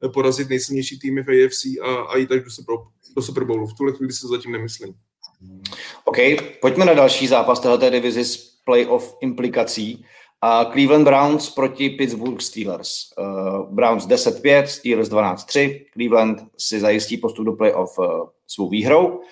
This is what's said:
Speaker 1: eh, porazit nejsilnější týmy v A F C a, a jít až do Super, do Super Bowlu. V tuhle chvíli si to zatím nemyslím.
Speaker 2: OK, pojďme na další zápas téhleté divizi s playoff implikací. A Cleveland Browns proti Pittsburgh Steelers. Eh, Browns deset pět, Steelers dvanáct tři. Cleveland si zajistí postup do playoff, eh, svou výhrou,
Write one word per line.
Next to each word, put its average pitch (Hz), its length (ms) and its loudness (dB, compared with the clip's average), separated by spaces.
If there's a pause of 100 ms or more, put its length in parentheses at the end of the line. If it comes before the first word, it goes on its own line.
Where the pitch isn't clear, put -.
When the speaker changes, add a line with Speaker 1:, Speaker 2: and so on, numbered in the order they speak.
Speaker 1:
eh, 127 40 -4
porazit 131 400 -2
nejsilnější 131 500 -4
týmy 135 240 -4
v 131 60 -8
A 131 180 6
F 127 60 -4
C 131 260 -6
a, 127 160 -4
a 123 220 -4
jít 131 160 0
až 127 100 0
do 123 80 -20
Super, 135 260 -8 (400)
do 131 60 -2
Super 127 220 -6
Bowlu. 113 220 -4
V 110 80 -14
tuhle 139 180 -2
chvíli 131 200 -8
si - 80 -8
to 127 80 -14
zatím 120 240 -6
nemyslím. 113 420 -10 (1080)
Speaker 2:
OK, - 120 -2 (440)
pojďme 170 240 2
na 170 100 6
další 135 320 4
zápas 120 340 2
téhleté 123 300 4
divizi 120 340 0
s - 120 0 (280)
playoff 120 560 2
implikací. 120 840 -4 (380)
A 117 220 4
Cleveland 139 400 4
Browns 147 460 4
proti 131 400 -2
Pittsburgh 120 520 -6
Steelers. - 480 -6 (280)
Eh, 98 40 -8 (480)
Browns 113 360 0
deset 120 360 0
pět, 139 260 4
Steelers 113 400 -2
dvanáct 104 360 0
tři. 143 480 -2
Cleveland 110 460 2 (200)
si 110 220 -4
zajistí 107 360 0
postup 110 300 -6
do 113 60 -2
playoff, 104 500 -2
eh, - 20 0 (420)
svou 95 220 -6
výhrou, 131 520 2 (120)